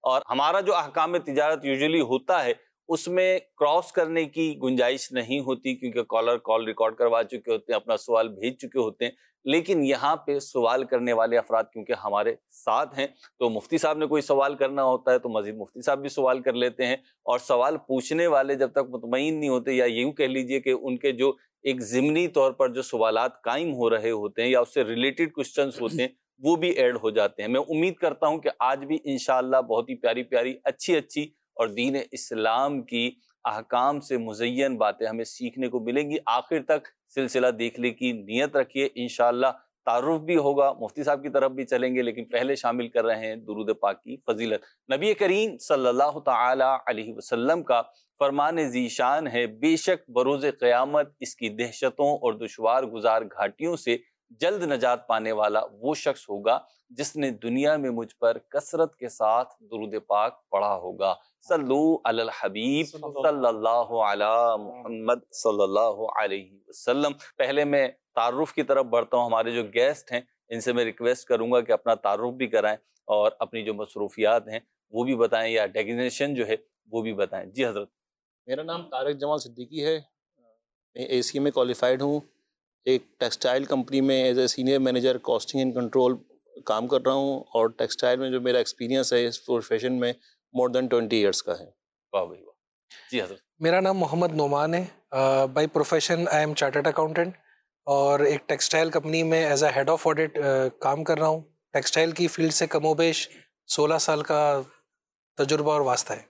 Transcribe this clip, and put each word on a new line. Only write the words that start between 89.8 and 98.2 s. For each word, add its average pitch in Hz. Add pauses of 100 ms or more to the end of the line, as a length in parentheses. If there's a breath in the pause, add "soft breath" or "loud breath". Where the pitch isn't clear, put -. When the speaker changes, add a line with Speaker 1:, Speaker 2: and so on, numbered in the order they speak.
Speaker 2:
میں 120 (440 soft breath)
more 123
than 127
twenty 113
years 101
کا 87
ہے۔ 87 (420)
Speaker 1:
واہ 95
بھائی 87
واہ۔ - (580 loud breath)
جی 123
حضرت۔ 92 (200)
Speaker 3:
میرا 170
نام 190
محمد 165
نعمان 147
ہے، 180 (260)
آ، 135
by 139 (120)
profession 160
I 170
am 151
chartered 147
accountant، 160 (520 soft breath)
اور 139
ایک 147